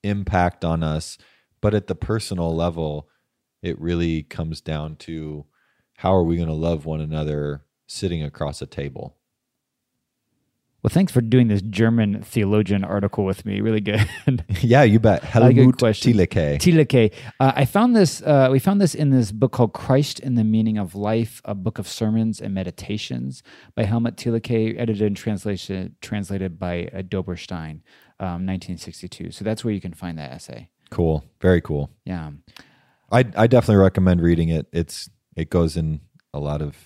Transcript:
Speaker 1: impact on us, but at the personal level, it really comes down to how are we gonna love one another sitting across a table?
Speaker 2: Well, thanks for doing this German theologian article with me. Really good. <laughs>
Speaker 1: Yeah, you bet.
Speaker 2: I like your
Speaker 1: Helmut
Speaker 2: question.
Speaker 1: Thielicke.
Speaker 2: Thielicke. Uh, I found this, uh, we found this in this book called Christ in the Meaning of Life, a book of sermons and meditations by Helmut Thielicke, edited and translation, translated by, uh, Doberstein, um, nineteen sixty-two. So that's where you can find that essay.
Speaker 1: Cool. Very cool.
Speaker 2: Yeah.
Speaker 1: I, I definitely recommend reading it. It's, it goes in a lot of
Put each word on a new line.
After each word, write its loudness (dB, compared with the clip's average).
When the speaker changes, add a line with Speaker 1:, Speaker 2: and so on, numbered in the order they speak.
Speaker 1:
impact 0
on 0
us, -4
but 2
at 0
the -6
personal -4
level, -4
it -8
really -2
comes -10
down -8
to -12
how 2
are 4
we 0
gonna -2
love -2
one -6
another -6
sitting -6
across -8
a -12
table? -12
Speaker 2:
Well, 2
thanks 2
for 2
doing 4
this 2
German 0
theologian 0
article -2
with -6
me. -6
Really -2
good. -2
<laughs> -2
Speaker 1:
Yeah, 6
you 8
bet. 2
Speaker 2:
I 6
like 8
your 8
Speaker 1:
Helmut 6
Speaker 2:
question. 2
Speaker 1:
Thielicke. 2
Speaker 2:
Thielicke. 4
Uh, 4
I 0
found 2
this, 2
uh, 4
we 4
found 2
this 2
in 0
this 4
book 0
called 2
Christ -2
in -2
the 2
Meaning 2
of -6
Life, -4
a -8
book -6
of -8
sermons -2
and -8
meditations -8
by -2
Helmut -2
Thielicke, -2
edited -2
and 0
translation, -8
translated -8
by, -6
uh, -10
Doberstein, -8
um, -6
nineteen -8
sixty-two. -16
So -14
that's -4
where -2
you -6
can -10
find -12
that -14
essay. -18
Speaker 1:
Cool. 0
Very 4
cool. -6
Speaker 2:
Yeah. -8
Speaker 1:
I, 4
I 4
definitely 6
recommend 4
reading 4
it. -2
It's, -6
it -6
goes 2
in -4
a -10
lot -6
of -10